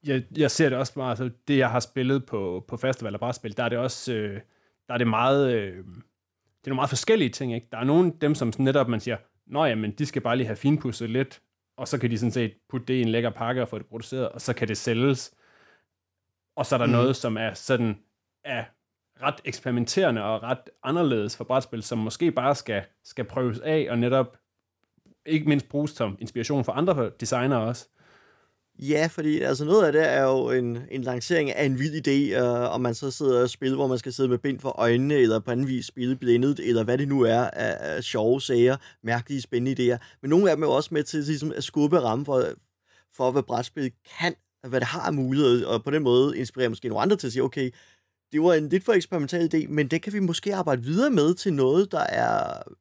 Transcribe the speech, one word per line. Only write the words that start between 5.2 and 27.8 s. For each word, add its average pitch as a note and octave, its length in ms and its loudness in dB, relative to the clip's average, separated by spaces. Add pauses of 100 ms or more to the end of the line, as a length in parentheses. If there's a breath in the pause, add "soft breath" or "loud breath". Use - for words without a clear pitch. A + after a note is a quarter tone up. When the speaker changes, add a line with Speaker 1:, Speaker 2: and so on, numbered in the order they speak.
Speaker 1:
øh, G2 240 -4
det F#2+ 60 -16 (800)
er - 40 -12
nogle C3+ 80 -4
meget C3 140 0
forskellige D#3+ 400 2
ting, A#2+ 260 -6
ikke? A#2 160 -10
Der A#2 60 -10
er A#2+ 60 -4
nogle, E3 380 4
dem D3 140 2
som A#2 160 -2
sådan C3+ 120 -2
netop, C3 240 4
man A#2 120 -2
siger, A2+ 180 -6 (300)
"Nå D3+ 180 0
ja, B2 100 2
men G#2+ 160 -2
de D3 140 -4
skal C3+ 160 -6
bare A#2+ 160 0
lige B2 100 -2
have G#2+ 80 -4
finpudset C3+ 540 -2
lidt," C3 320 -4 (360)
og A#2+ 100 -8
så C#3+ 100 -2
kan A#2 140 0
de A2+ 60 -2
sådan A#2 140 0
set A#2 220 -2 (160)
putte B2 180 -8
det C3 60 -2
i B2+ 80 0
en A2+ 80 0
lækker A#2 200 0
pakke B2 320 -4
og A#2 80 -4
få A2 80 -10
det G#2 100 -12
produceret, A#2 420 -8
og - 120 -14
så B2 120 -4
kan A2+ 140 -2
det G#2 100 -4
sælges. B2+ 540 0 (1200 soft breath)
Og C#3 100 -4
så C#3 100 0
er - 20 2
der A#2+ 80 2
Speaker 2:
Mhm. A#2 100 4
Speaker 1:
noget, B2 200 4
som A2 220 -4
er A2 160 -4
sådan, A#2 440 0 (460)
er B2 200 -6 (580)
ret C#3 240 -4
eksperimenterende B2 800 -2
og G#2+ 200 -4
ret B2 260 -6 (140)
anderledes B2+ 540 0
for A#2+ 60 -12
brætspil, B2 400 -4
som A#2 140 -6
måske A2 340 -2
bare C3+ 240 0
skal, G2+ 280 -6 (200)
skal - 220 -10
prøves B2 340 -4
af, D#3 300 -2
og A#2+ 100 -2
netop B2 380 0 (880)
ikke D#3 240 0
mindst C#3+ 200 2
bruges D3 220 -4
som G#2 280 -4
inspiration A#2+ 460 -4
for - 60 -4
andre C#3+ 380 0 (100)
designere B2 420 0
også. A#2+ 260 -6 (920 soft breath)